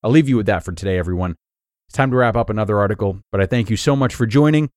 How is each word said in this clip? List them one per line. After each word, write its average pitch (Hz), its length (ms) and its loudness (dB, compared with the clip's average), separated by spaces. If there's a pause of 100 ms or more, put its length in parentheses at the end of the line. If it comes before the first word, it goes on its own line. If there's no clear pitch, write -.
I'll 110 100 -2
leave 147 180 4
you 127 80 2
with 107 80 0
that 95 180 -2
for - 80 -10
today, 92 260 -4
everyone. 90 380 -4 (520)
It's - 100 -14
time 135 140 2
to 127 60 0
wrap 120 200 2
up 117 120 -2
another 107 300 0
article, 101 400 -2 (120)
but 98 100 0
I 95 40 4
thank 117 240 -2
you 113 60 0
so 139 220 0
much 131 180 0
for 120 100 -2
joining 147 500 2